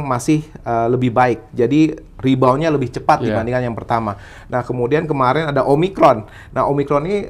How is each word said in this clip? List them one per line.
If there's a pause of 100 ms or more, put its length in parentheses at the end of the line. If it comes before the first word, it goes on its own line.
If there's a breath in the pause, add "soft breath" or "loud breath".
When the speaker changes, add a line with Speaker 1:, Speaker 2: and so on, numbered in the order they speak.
Speaker 1:
masih, (240)
eh,
lebih
baik.
Jadi (240)
rebound-nya
lebih
cepat
Speaker 2:
Iya.
Speaker 1:
dibandingkan
yang
pertama. (320 loud breath)
Nah,
kemudian
kemarin
ada
Omicron. (320 loud breath)
Nah,
Omicron
ini